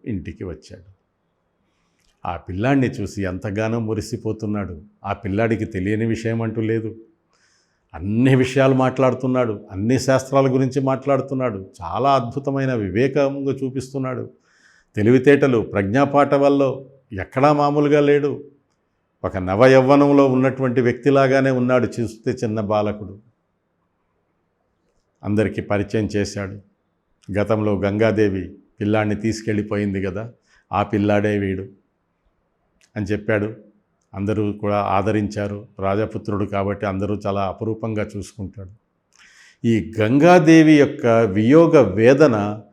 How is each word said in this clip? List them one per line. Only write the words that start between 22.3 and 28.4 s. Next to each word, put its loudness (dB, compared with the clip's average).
చిన్న -4
బాలకుడు. -4
అందరికీ 0
పరిచయం -2
చేశాడు. -6
గతంలో 0
గంగాదేవి 0